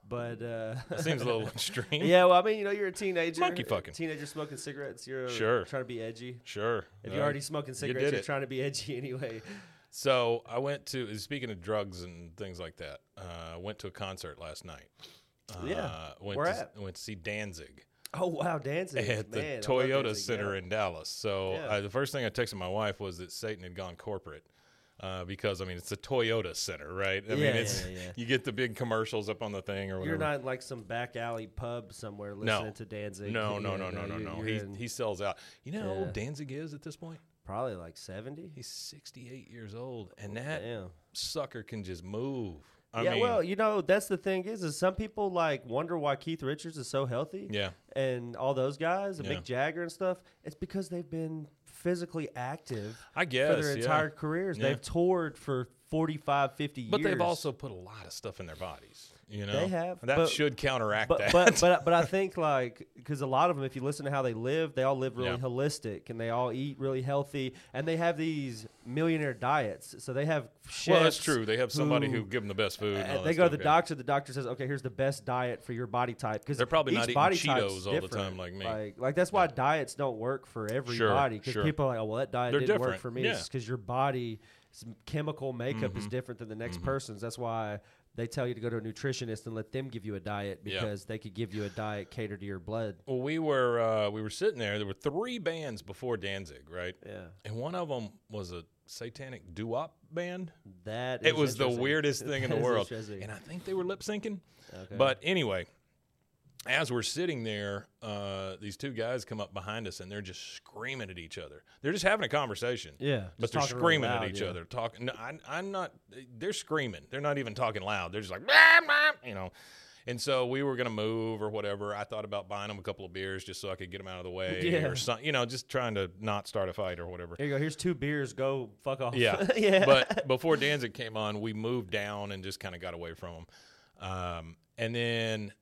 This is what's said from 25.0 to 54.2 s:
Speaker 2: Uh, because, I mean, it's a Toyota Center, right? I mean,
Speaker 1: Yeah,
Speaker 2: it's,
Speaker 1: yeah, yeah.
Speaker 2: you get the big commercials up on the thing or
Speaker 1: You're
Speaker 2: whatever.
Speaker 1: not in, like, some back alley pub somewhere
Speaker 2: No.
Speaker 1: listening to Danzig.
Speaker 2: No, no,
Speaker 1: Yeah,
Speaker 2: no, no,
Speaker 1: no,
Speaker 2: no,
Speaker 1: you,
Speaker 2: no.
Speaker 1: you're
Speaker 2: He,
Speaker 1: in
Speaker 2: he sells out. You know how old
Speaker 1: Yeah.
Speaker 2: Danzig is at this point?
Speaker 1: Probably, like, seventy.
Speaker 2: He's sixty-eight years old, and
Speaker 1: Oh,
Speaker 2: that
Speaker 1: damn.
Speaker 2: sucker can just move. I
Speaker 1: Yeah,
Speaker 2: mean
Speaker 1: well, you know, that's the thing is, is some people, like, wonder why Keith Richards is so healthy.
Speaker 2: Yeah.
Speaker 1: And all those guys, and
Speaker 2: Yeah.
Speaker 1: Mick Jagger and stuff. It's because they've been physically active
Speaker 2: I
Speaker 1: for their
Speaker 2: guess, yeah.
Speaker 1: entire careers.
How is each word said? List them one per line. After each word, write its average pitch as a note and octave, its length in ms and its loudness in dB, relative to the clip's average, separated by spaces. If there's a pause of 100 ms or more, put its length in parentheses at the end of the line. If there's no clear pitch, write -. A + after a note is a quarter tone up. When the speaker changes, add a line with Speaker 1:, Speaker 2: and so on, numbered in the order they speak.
Speaker 2:
Uh, F#2 220 -6
because, F#2+ 380 -2
I F#2+ 40 -4
mean, F2+ 120 -8
it's F2 160 -8
a G2 40 -6
Toyota A2+ 560 0
Center, D#2 400 -6
right? G2 320 0
I G#2 40 -10
mean, C#3 100 2
Speaker 1:
Yeah, D3+ 140 4
Speaker 2:
it's, G#2 320 0
Speaker 1:
yeah, F#2 60 -8
yeah. F2+ 260 -8
Speaker 2:
you A#2+ 80 -4
get B2+ 180 4
the C3 80 -4
big A2+ 240 -2
commercials A2 540 -2
up G#2+ 120 -4
on G#2 120 -4
the F#2+ 80 -4
thing G2 300 -4
or - 20 -4
Speaker 1:
You're F#2+ 60 -4 (180)
Speaker 2:
whatever. - 0 -
Speaker 1:
not D3 240 0
in, B2+ 40 -12
like, B2+ 160 -4
some A#2+ 220 -10
back A#2 320 -6
alley A#2 320 -4
pub A#2 460 -8
somewhere G2+ 420 -10
Speaker 2:
No. A2 220 2
Speaker 1:
listening G#2 160 -2
to A2+ 120 -12
Danzig. G#2 460 -8
Speaker 2:
No, G#2+ 280 0
no, G2+ 120 -2
Speaker 1:
Yeah, F#2+ 60 -2
Speaker 2:
no, F#2 140 -4
no, F2+ 100 -6
Speaker 1:
no, - 60 -6
Speaker 2:
no, G2 100 -6
Speaker 1:
you, G#2+ 80 -6
Speaker 2:
no. E2 140 -6
Speaker 1:
you're G#2+ 60 -6
Speaker 2:
He, A2 120 0
Speaker 1:
in G2+ 180 -8
Speaker 2:
he A#2 140 -8
sells G#2+ 320 -2
out. G2+ 160 0 (260)
You C3+ 80 -10
know G#3+ 120 -6
how G3 60 -4
old F#3+ 180 -2
Speaker 1:
Yeah. - 40 -6 (140)
Speaker 2:
Danzig C#3+ 260 -8
is D3 220 -8
at C#3+ 80 -14
this D3+ 160 -12
point? E3 240 -14 (240)
Speaker 1:
Probably, A2 300 -4
like, E2+ 200 -12
seventy. C#3 580 -12
Speaker 2:
He's C3 140 -14
sixty-eight B2+ 840 -14
years A2 240 -12
old, A#2 440 -10
and G2+ 200 -8
Speaker 1:
Oh, A#2 40 -4
Speaker 2:
that D3+ 220 -4
Speaker 1:
damn. G#2+ 260 -6 (240)
Speaker 2:
sucker B2+ 500 -4
can G#2+ 220 -8
just F2+ 180 -8
move. A2 540 -4 (360)
I A2+ 100 0
Speaker 1:
Yeah, - 100 4
Speaker 2:
mean - 80 4
Speaker 1:
well, A#3 200 4
you F3 140 0
know, G#3+ 260 4
that's G3 260 4
the F#3+ 100 0
thing F#3+ 280 0
is, G#3 180 -6
is D3+ 140 -2
some F#3 180 4
people, G#3 360 -2
like, E3 340 2
wonder D#3 320 0
why C#3+ 200 2
Keith D#3+ 260 -4
Richards D3+ 340 -4
is B2+ 120 -8
so C#3 160 2
healthy. D3+ 440 -4
Speaker 2:
Yeah. G2+ 200 0 (260)
Speaker 1:
And B2 400 0
all C3+ 180 2
those C#3 240 2
guys, F3+ 420 0
and C3+ 100 -6
Speaker 2:
Yeah. - 60 0
Speaker 1:
Mick - 100 -6
Jagger D3 360 0
and E3+ 100 -4
stuff. F#3 260 0 (260)
It's - 120 -10
because F#3 340 -4
they've E3+ 200 -6
been D#3+ 380 -4 (180)
physically E3+ 720 -2
active B2 600 -6 (180)
Speaker 2:
I E3+ 100 2
Speaker 1:
for D#3+ 60 -8
their C3 240 6
Speaker 2:
guess, D3+ 100 2
yeah. C#3+ 80 2 (100)
Speaker 1:
entire D#3 260 4
careers. D#3+ 480 -2